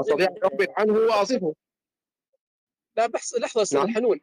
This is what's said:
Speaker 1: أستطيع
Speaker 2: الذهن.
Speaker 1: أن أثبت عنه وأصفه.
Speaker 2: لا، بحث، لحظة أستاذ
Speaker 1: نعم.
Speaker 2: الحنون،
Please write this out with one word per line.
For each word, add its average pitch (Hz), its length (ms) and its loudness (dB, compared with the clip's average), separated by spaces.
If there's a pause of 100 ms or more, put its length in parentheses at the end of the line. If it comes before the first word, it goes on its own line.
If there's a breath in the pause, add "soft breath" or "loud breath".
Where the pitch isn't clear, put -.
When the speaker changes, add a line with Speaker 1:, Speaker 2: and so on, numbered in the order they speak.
Speaker 1:
أستطيع 196 140 0
Speaker 2:
الذهن. 180 140 2
Speaker 1:
أن 185 240 -2
أثبت 196 240 0
عنه 214 160 2
وأصفه. 208 600 2 (1400)
Speaker 2:
لا، 220 100 2
بحث، 233 280 -8
لحظة 233 280 -2
أستاذ 139 160 0
Speaker 1:
نعم. 156 100 0
Speaker 2:
الحنون، 220 340 0